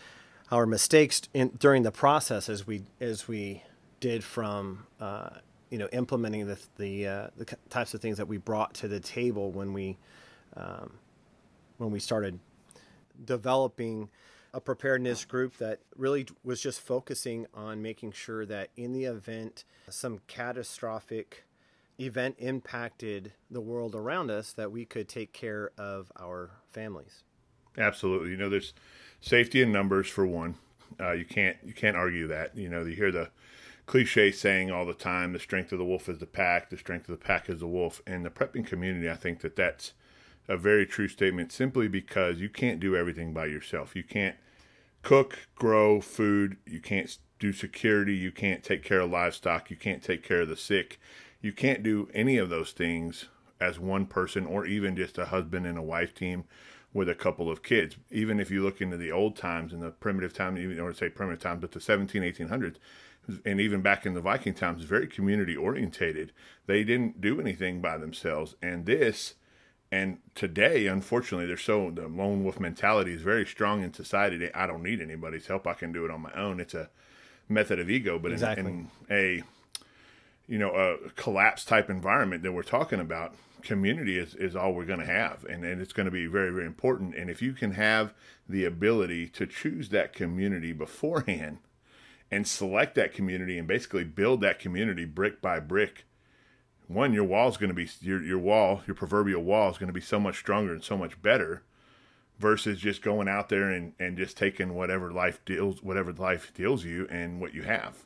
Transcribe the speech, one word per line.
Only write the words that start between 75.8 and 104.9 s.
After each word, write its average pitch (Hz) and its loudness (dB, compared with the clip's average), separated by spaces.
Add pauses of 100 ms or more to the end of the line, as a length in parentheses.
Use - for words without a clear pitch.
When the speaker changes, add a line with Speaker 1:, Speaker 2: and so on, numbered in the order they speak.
Speaker 2:
do 82 -4
it 80 -2
on 80 -6
my 80 -12
own." 95 -4
It's - -10
a 80 -8 (600)
method 107 4
of 87 -2
ego, 101 2
but 85 -2
in, 87 0
Speaker 1:
Exactly. 104 0
Speaker 2:
in 87 -6 (220)
a, 92 4 (1040)
you 113 -2
know, 101 2
a 92 2
collapse 104 2
type 107 6
environment 95 2
that 90 -2
we're 87 -4
talking 120 0
about, 82 -6 (260)
community 98 2
is, 85 -4
is 90 -2
all 92 2
we're 87 -4
gonna 85 -2
have. 90 0
And, - -8
and 90 -4
it's 95 -8
gonna 95 0
be 85 -2
very, 92 2
very 90 -2
important. 95 0
And 90 -6
if 87 -6
you 127 0
can 117 -2
have 107 2 (340)
the 95 0
ability 87 2
to - -4
choose - -6
that 98 2
community 87 -2
beforehand 80 -4 (720)
and 101 0
select 101 0
that 95 4
community 92 -2
and 82 -6
basically 98 0
build 101 2
that 98 2
community 90 -2
brick 90 -2
by 87 0
brick, 90 0 (800)
one, 117 2
your 104 4
wall's 104 4
gonna 95 0
be, 87 -4 (100)
your, 92 -2
your 92 0
wall, 98 6
your 98 -4
proverbial 98 2
wall 98 4
is - -10
gonna 92 -6
be 90 -6
so - 0
much 98 0
stronger 101 0
and 78 -8
so 101 -4
much 87 -6
better 104 4 (760)
versus 107 4
just 101 -2
going 104 2
out 101 0
there 98 4
and, 87 -4
and 90 -4
just 92 -4
taking 92 0
whatever 90 -2